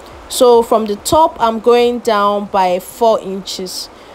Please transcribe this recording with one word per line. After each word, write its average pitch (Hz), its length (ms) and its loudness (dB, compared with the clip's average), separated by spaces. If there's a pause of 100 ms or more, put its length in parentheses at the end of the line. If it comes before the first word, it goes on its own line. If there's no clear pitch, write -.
(280)
So 240 340 4
from 226 220 0
the 202 120 -6
top, 320 440 0
I'm 226 180 -2
going 240 420 2
down 208 460 -2
by 185 340 -2
four 220 400 0
inches. 190 680 -12 (260)